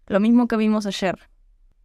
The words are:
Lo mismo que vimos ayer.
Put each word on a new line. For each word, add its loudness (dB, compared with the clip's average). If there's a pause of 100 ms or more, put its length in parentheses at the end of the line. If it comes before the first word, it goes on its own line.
Lo 0
mismo 2
que -2
vimos 0
ayer. -4 (680)